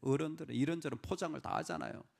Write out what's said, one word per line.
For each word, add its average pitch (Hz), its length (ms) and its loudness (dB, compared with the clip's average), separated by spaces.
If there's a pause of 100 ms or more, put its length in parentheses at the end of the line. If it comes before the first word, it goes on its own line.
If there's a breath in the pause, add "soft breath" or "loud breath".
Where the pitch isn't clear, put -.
어른들은 151 520 2
이런저런 139 480 2
포장을 165 400 -2
다 - 160 0
하잖아요. - 460 -2 (160)